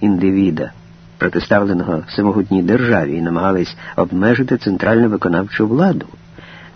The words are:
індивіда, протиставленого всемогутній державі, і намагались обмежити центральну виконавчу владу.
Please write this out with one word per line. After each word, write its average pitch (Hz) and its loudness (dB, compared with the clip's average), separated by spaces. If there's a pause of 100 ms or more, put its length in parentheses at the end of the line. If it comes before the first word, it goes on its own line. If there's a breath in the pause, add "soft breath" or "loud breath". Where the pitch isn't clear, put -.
індивіда, 95 2 (480)
протиставленого 92 0
всемогутній 98 0
державі, 95 0
і 85 -4
намагались 87 -2 (200 loud breath)
обмежити 113 0
центральну 113 0
виконавчу 95 -2
владу. 143 0 (680 loud breath)